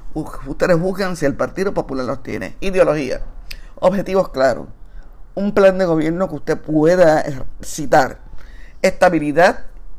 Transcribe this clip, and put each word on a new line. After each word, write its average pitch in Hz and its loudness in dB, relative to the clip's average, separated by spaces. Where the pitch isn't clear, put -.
U-, 156 -6
ustedes 156 2
juzgan 185 -2
si - -2
el 139 2
Partido 185 -2
Popular 135 -4
los 131 -4
tiene. 98 -6
Ideología, 156 2
objetivos 185 0
claros, 131 0
un 202 -2
plan 190 6
de 190 2
gobierno 165 0
que 165 -8
usted 151 -4
pueda, 156 4
eh, 147 -4
citar, - 0
estabilidad 175 4